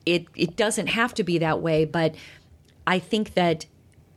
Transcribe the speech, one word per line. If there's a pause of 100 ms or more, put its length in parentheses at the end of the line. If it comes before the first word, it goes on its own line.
it,
it
doesn't
have
to
be
that
way.
But (720)
I
think
that (500)